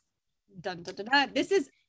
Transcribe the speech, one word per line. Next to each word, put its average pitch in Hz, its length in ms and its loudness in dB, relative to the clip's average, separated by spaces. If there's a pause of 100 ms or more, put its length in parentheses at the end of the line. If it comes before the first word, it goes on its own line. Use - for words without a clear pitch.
(600)
Dun, 175 220 -8
dun, 180 140 -12
dun, 196 100 -10
dun. 269 280 2
This 285 180 0
is 381 160 4 (200)